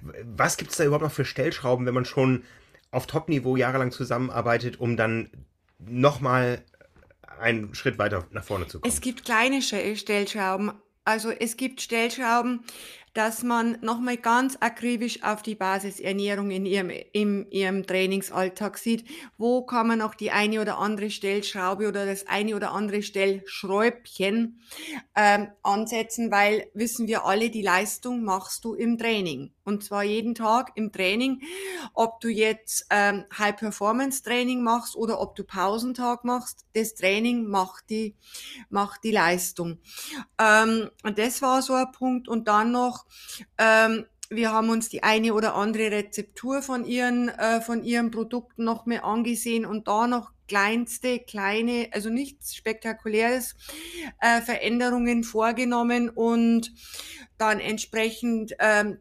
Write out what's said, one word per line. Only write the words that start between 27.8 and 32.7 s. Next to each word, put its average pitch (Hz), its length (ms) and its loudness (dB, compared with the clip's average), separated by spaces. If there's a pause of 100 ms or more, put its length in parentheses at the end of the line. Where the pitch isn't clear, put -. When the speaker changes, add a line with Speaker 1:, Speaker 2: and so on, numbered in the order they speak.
Speaker 2:
machst 190 400 -4
du 226 80 -4
im 233 240 0
Training. 185 540 -2 (120)
Und 202 200 -4
zwar 202 200 -2
jeden 220 320 0
Tag 233 400 2
im 214 160 -4
Training. 240 500 0 (520)
Ob 226 260 0
du 233 80 -4
jetzt, 220 640 0